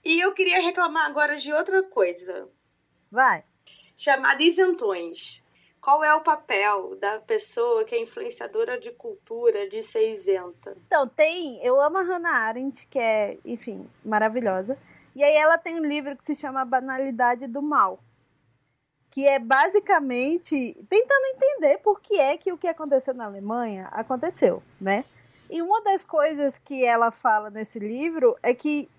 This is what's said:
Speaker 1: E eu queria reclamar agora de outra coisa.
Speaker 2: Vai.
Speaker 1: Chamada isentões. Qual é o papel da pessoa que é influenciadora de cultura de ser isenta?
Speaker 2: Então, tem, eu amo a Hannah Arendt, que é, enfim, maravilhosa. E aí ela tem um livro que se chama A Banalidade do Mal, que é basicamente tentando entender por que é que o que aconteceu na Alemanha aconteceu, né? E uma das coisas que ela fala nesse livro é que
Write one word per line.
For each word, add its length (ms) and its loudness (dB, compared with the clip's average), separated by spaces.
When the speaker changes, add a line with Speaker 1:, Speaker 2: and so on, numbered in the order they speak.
Speaker 1:
E 160 0
eu 140 0
queria 280 0
reclamar 440 0
agora 320 -2
de 160 -8
outra 300 0
coisa. 640 -4
Speaker 2:
Vai. 340 2
Speaker 1:
Chamada 480 0
isentões. 960 -2
Qual 240 2
é 100 4
o 80 2
papel 760 0
da 220 -4
pessoa 680 -2
que 100 -8
é 60 0
influenciadora 800 -6
de 120 -14
cultura 800 -2
de 120 -8
ser 320 -2
isenta? 600 -4
Speaker 2:
Então, 220 2
tem, 580 -2
eu 160 4
amo 160 0
a 60 0
Hannah 340 -4
Arendt, 500 -4
que 120 -6
é, 460 0
enfim, 440 -12
maravilhosa. 760 -2
E 80 0
aí 120 4
ela 220 6
tem 220 -8
um 40 -4
livro 340 -4
que 80 -20
se 100 -4
chama 260 -6
A 40 -2
Banalidade 840 -2
do 160 -8
Mal, 360 0
que 180 0
é 120 4
basicamente 1400 0
tentando 360 4
entender 440 2
por 200 0
que 200 -2
é 180 2
que 160 -4
o 40 -10
que 100 -4
aconteceu 460 -2
na 120 -8
Alemanha 680 -6
aconteceu, 680 0
né? 240 -2
E 140 -6
uma 180 0
das 240 0
coisas 540 0
que 260 -2
ela 260 4
fala 380 0
nesse 300 -12
livro 640 0
é 100 2
que 340 -2